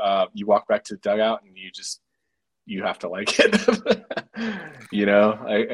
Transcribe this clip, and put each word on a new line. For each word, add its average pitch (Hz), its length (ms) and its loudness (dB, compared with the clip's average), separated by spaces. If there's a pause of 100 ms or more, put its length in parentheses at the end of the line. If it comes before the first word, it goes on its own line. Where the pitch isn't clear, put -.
uh, 98 320 2
you 101 120 -8
walk 104 220 2
back 104 180 0
to 104 100 -10
the 95 40 -20
dugout 107 440 0
and 95 120 -20
you 95 160 -18
just, - 300 -14 (640)
you 98 180 -6
have 90 160 -4
to 87 100 -8
like 95 300 -4
it. 226 720 2
<laughs> - 40 -8 (800)
You 101 140 0
know, 104 260 6 (140)
I, 107 100 -2 (180)